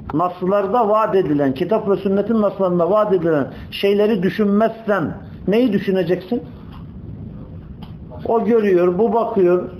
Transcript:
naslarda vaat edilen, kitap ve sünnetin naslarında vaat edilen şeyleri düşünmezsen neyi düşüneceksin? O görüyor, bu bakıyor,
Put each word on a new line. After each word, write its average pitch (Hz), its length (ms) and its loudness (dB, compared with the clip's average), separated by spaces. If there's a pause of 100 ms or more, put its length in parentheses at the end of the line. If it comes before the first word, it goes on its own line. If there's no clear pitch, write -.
(140)
naslarda 196 760 0
vaat 214 260 2
edilen, 143 380 2
kitap 202 360 -2
ve 196 60 4
sünnetin 202 460 0
naslarında 180 500 2
vaat 208 220 2
edilen 160 340 2 (240)
şeyleri 202 520 2
düşünmezsen 202 920 0 (340)
neyi 220 260 2
düşüneceksin? 185 680 -2 (1800)
O 220 200 2
görüyor, 185 520 4
bu 208 160 4
bakıyor, 185 560 2 (100)